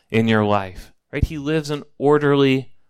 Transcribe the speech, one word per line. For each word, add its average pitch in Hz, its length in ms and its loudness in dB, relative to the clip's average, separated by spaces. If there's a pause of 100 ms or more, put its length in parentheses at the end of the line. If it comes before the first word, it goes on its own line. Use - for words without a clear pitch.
in 113 180 0
your 110 160 4
life. 98 480 -4 (220)
Right? 143 100 -2
He 156 140 -8
lives 147 320 -4
an 147 140 -8 (160)
orderly 139 760 2 (160)